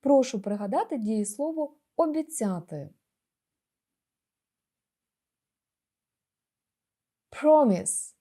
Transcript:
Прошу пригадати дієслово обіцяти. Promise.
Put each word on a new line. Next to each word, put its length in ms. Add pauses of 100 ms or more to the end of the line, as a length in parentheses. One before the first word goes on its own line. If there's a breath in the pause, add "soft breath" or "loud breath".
Прошу 420
пригадати 560
дієслово 760 (200)
обіцяти. 920 (4000)
Promise. 920